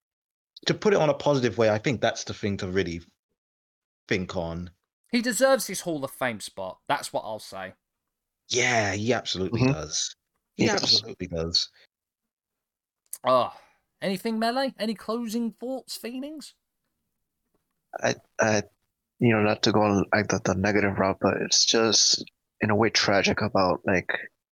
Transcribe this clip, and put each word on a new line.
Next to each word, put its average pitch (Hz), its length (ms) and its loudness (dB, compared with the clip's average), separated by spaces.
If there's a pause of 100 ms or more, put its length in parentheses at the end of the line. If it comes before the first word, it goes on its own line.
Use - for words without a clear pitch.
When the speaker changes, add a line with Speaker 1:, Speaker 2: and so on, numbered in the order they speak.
(640)
Speaker 1:
to 170 80 2
put 202 200 2
it 180 60 6
on 156 100 4
a 139 40 6
positive 123 460 2
way, 110 100 6
I 107 80 4
think 110 240 -2
that's 113 220 0
the 110 100 -8
thing 98 240 -4
to 98 100 -6
really 87 340 -2 (1040)
think 92 280 -2
on. 85 360 -6 (400)
Speaker 2:
He 240 100 0
deserves 254 460 2
his 190 140 -8
Hall 156 220 -4
of 135 80 -4
Fame 117 280 -4
spot. - 400 -12 (100)
That's - 240 -4
what - 80 -4
I'll 110 180 -8
say. 95 340 -12 (760)
Speaker 1:
Yeah, 117 440 0
he 107 200 0
absolutely 98 480 -2
Speaker 3:
Mm-hmm. 131 120 4
Speaker 1:
does. - 420 -6 (400)
He - 80 0
Speaker 3:
He 113 60 4
does. 101 120 0
Speaker 1:
absolutely - 460 0
does. 82 420 -2 (1500)
Speaker 2:
Oh, 127 300 4 (480)
anything, 202 380 -4
Melee? 247 400 -2
Any 214 160 -2
closing 233 560 -6
thoughts, 254 440 -10
feelings? 269 600 -12 (1500)
Speaker 3:
I, 123 140 0 (240)
I, 107 240 2 (560)
you 120 100 4
know, 107 140 4
not 104 200 2
to 113 80 4
go 104 120 4
on, 101 300 4
like, 104 160 2
the, 95 140 0
the 95 120 0
negative 101 420 0
route, 95 240 0
but 95 200 2
it's - 240 2
just, - 600 2 (360)
in 107 100 0
a 104 40 2
way, 107 140 4
tragic 98 520 2
about, 95 440 2
like, 101 240 0 (420)